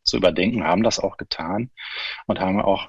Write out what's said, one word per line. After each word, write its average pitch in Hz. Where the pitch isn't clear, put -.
zu -
überdenken, 90
haben 90
das 117
auch -
getan 101
und -
haben 95
auch 98